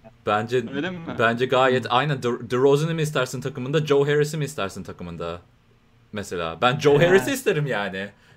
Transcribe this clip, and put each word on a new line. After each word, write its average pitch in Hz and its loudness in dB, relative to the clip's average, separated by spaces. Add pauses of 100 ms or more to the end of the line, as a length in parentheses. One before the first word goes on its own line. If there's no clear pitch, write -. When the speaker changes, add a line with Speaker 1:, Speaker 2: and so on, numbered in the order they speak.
Speaker 1:
ya. 110 -20 (140)
Speaker 2:
Bence, 110 0 (120)
Speaker 3:
Öyle 151 -4
mi? 180 -10 (220)
Speaker 2:
bence 120 2
gayet 127 2
Speaker 3:
Hı. - -8
Speaker 2:
aynen. 127 0
De-, 120 -4
DeRozan'ı 139 4
mı 160 -2
istersin 139 -2
takımında, 135 -2
Joe 143 4
Harris'i 147 0
mi 151 -4
istersin 98 -6
takımında? 85 -10 (720)
Mesela. 85 -6
Ben 123 2
Joe 147 6
Speaker 1:
He. 170 6
Speaker 2:
Harris'i 190 4
isterim 190 -2
yani. 101 -4 (280)